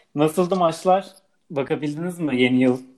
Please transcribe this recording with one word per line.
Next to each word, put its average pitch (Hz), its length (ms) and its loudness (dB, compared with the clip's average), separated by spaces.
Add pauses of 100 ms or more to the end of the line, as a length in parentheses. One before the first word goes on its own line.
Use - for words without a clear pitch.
(160)
Nasıldı 170 400 0
maçlar? 185 520 0 (420)
Bakabildiniz 151 680 -6
mi 135 220 -2
yeni 127 200 4
yıl 127 180 2 (180)